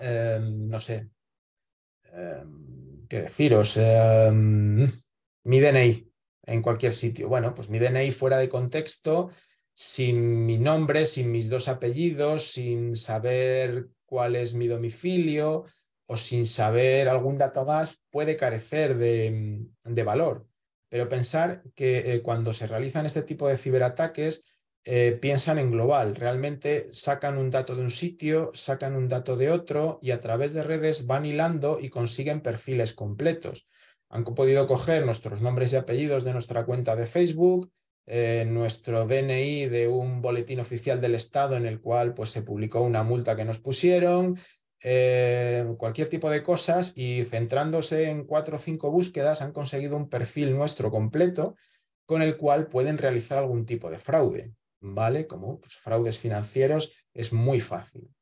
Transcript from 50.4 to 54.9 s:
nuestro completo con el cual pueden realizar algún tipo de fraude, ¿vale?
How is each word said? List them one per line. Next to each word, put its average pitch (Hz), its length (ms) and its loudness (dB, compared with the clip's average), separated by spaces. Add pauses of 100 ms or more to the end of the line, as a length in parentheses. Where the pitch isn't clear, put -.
nuestro 143 340 -2
completo 151 640 0 (520)
con 160 160 0
el 156 160 0
cual 147 300 2
pueden 135 280 0
realizar 131 400 0
algún 123 300 0
tipo 113 240 -6
de 78 80 -10
fraude, 113 560 0 (260)
¿vale? 113 460 -2